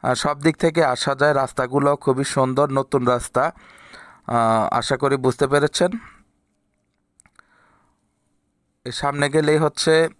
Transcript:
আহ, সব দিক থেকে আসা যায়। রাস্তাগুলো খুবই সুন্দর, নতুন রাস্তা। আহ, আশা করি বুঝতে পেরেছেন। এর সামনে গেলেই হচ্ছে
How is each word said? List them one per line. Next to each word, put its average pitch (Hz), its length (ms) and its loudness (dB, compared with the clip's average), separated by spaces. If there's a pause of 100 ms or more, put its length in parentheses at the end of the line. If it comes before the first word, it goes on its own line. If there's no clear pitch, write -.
আহ, 127 120 -2
সব 147 260 -4
দিক 156 160 0
থেকে 165 280 0
আসা 135 300 -2
যায়। 143 200 2
রাস্তাগুলো 139 640 0
খুবই 135 280 -2
সুন্দর, 135 460 0
নতুন 135 360 -2
রাস্তা। 123 380 0 (840)
আহ, 113 520 0
আশা 127 180 -2
করি 139 200 0
বুঝতে 131 300 0
পেরেছেন। 147 440 0 (3000)
এর 123 80 -12
সামনে 143 360 -4
গেলেই 151 300 2
হচ্ছে 160 500 2 (120)